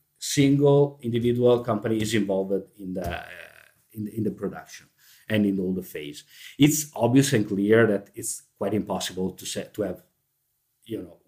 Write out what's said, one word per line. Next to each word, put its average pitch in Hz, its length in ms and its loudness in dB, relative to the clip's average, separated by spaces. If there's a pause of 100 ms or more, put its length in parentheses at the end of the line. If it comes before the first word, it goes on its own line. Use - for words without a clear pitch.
(180)
single 143 840 4
individual 120 580 2
company 113 400 -2
is 110 140 -2
involved 95 500 0 (140)
in 92 160 -10
the, 87 240 -6
uh, 80 60 -12 (680)
in, 107 160 -10
in 110 140 -6
the 104 80 -2
production 90 560 -10 (420)
and 104 160 2
in 98 140 0
all 92 140 -2
the 92 100 -4
phase. 76 420 -14 (340)
It's 147 360 2
obvious 123 380 2
and 107 160 0
clear 104 380 4
that 101 280 -2
it's - 280 -10 (160)
quite 101 160 -4
impossible 92 580 -4
to - 140 -18
set, - 280 -10
to 104 80 -6
have, 90 200 -8 (800)
you 110 140 -10
know, 85 180 -16 (120)